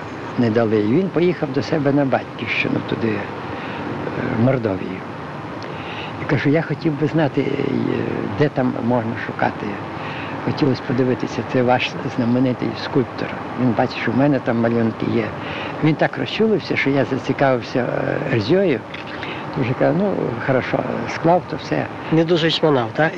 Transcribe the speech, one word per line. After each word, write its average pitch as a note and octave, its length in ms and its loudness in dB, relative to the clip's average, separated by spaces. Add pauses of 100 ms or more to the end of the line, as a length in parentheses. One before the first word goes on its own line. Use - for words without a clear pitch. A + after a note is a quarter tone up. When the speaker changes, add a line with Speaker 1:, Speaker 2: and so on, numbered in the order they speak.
(380)
Speaker 1:
не A#2+ 120 4
дали. A2 260 4
І G#2 160 4
він F3+ 160 4
поїхав D#3 440 0
до C3 100 0
себе C#3+ 300 2
на C#3+ 120 4
батьківщину - 680 0 (140)
туди, - 200 -2
е, G#2 100 0 (1200)
в A#2 40 6
Мордовію. A2+ 540 0 (1200)
І - 80 -4
кажу: C#3 200 2
«Я D#3+ 120 4
хотів D3 380 -2
би D3+ 60 4
знати, C#3+ 340 2
е, - 320 0 (680)
де D3 100 4
там B2+ 240 0 (160)
можна A#2 240 2 (140)
шукати. A2 400 -2 (760)
Хотілося B2 420 0
подивитися, B2 560 0 (100)
це C3 100 4
ваш B2 280 2 (260)
знаменитий B2 520 2 (160)
скульптор. - 440 -2 (340)
Він A#2+ 160 4
бачить, B2+ 240 0
що - 100 -2
в A2 40 0
мене C#3 220 4
там A#2 220 0
малюнки A2+ 540 2
є». A#2 100 2 (600)
Він D3+ 100 4
так C#3+ 240 0
розчулився, E3+ 580 0
що - 140 2
я C3+ 140 4
зацікавився, C3 720 0
е, - 580 0
Ерзьою. C#3+ 440 2 (760)
Дуже B2+ 160 0
кажу: C#3 240 2
«Ну, G3 140 2 (340)
хорошо, C3 320 2 (360)
склав E3 360 4
то D#3+ 60 -4
все». C#3+ 300 -2 (260)
Speaker 2:
Не E3 120 6
дуже D#3+ 260 2
шмонав, C3+ 420 4
так? D#3+ 260 2